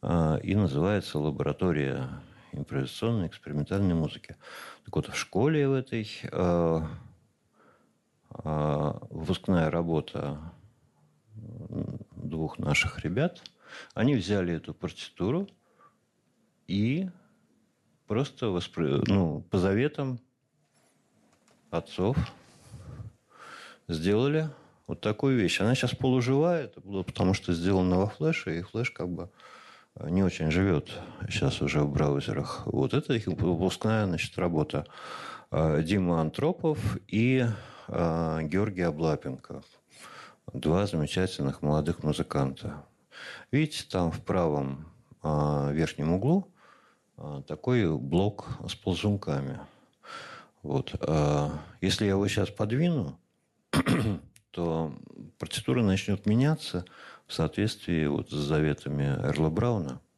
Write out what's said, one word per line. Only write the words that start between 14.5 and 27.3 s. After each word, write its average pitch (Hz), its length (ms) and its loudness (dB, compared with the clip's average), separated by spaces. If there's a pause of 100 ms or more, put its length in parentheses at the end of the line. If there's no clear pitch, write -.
эту - 200 -6
партитуру 123 760 -4 (1200)
и 123 400 0 (1000)
просто 117 440 -2
воспро-, 82 560 0
ну, 87 440 2
по 98 80 2
заветам 123 640 0 (1500)
отцов 92 460 -2 (1700)
сделали 117 640 2 (360)
вот - 140 -8
такую 127 380 2
вещь. 92 220 2
Она 113 140 4
щас 120 200 0
полуживая, 135 680 2
это 104 160 -16
было 98 220 -4
потому, 92 320 2